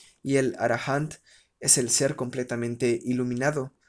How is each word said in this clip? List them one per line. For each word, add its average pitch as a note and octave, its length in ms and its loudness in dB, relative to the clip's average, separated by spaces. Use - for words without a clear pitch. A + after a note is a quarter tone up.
y C#3 160 2
el C3+ 200 2
arahant C3+ 580 0
es - 180 4
el B2+ 120 0
ser C#3 260 2
completamente A#2+ 880 -2
iluminado. B2+ 680 -2